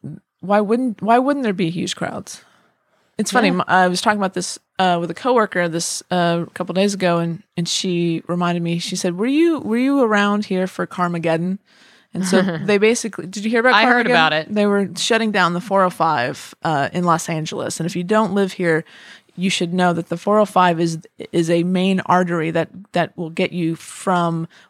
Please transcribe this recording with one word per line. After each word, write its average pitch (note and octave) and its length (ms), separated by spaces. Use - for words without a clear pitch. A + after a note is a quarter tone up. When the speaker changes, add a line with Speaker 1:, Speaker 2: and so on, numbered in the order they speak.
Speaker 1:
why G3+ 200
wouldn't, A3+ 420
why A3+ 180
wouldn't C#4 240
there G#3+ 80
be F3 180
huge F3+ 240
crowds? - 480
It's G#3 160
funny. A3 160
Speaker 2:
Yeah. F3 60
Speaker 1:
m-, F3+ 120
I F3+ 220
was F3+ 120
talking G#3+ 180
about F#3+ 160
this, - 240
uh, F3+ 220
with E3+ 100
a E3+ 40
coworker G#3+ 540
this, E3 420
uh, E3+ 360
a - 40
couple F3+ 220
days G3 220
ago, F3+ 240
and, E3+ 240
and E3+ 120
she E3+ 600
reminded F3 340
me. E3+ 160
She F3 160
said, F3+ 240
"Were A3 80
you, D#4 320
were A3 180
you C4+ 260
around G#3 420
here F#3 240
for F3 180
Carmageddon?" E3+ 720
And F3+ 100
so F#3 180
Speaker 2:
<laughs> F3+ 220
Speaker 1:
they G3+ 140
basically, A3 480
did G3 180
you A3 60
hear A#3 80
about A#3+ 160
Speaker 2:
I A3 120
heard A#3+ 200
Speaker 1:
Carmageddon? - 40
Speaker 2:
about D#3+ 240
it. D#3+ 200
Speaker 1:
They G#3 120
were G3+ 300
shutting A3 360
down F3+ 220
the F3 60
four G3 220
oh F#3 80
five, D3 720
uh, D3 300
in F3+ 100
Los E3+ 260
Angeles. D#3+ 520
And D#3+ 80
if F3+ 80
you F3 80
don't G#3+ 300
live G3 180
here, E3 320
you F3+ 160
should F3 240
know F3+ 200
that E3+ 160
the F3 60
four G#3 220
oh G#3+ 60
five F3+ 340
is, E3 220
is E3 180
a E3+ 140
main F#3 420
artery E3+ 460
that, E3 160
that E3+ 260
will E3 120
get F3+ 200
you E3 240
from E3+ 720